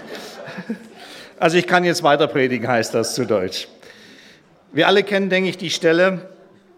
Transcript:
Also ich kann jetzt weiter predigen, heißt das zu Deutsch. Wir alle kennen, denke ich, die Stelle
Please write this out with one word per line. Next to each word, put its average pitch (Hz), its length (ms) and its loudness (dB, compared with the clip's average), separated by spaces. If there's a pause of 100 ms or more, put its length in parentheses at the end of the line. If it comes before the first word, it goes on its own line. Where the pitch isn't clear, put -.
(1400)
Also 170 140 2
ich 175 120 2
kann 180 180 2
jetzt 165 180 0
weiter 147 240 4
predigen, 127 400 0
heißt 117 260 0
das 113 220 -2
zu 127 100 -2
Deutsch. 98 440 -2 (1040)
Wir 160 140 2
alle 196 160 4
kennen, 196 260 -2
denke 185 200 2
ich, - 80 -6
die 170 120 -8
Stelle 175 580 2 (500)